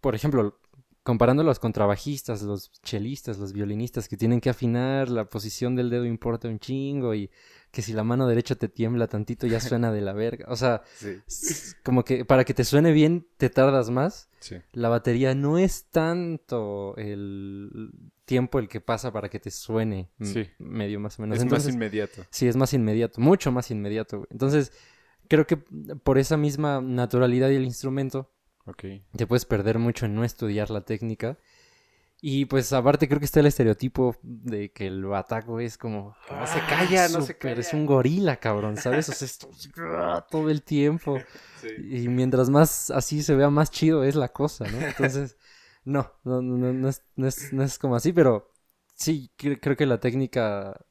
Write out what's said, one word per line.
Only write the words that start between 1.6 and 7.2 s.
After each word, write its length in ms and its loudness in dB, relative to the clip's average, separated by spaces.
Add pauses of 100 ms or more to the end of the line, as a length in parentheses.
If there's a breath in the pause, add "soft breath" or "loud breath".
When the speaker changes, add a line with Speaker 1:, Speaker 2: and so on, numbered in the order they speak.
Speaker 1:
los 280 -8 (120)
chelistas, 560 -8
los 160 -10
violinistas 560 -6
que 80 -8
tienen 240 2
que 80 0
afinar, 600 0
la 200 -2
posición 480 -4
del 120 0
dedo 160 0
importa 440 -4
un 100 -6
chingo 560 -4
y 140 -6 (420 soft breath)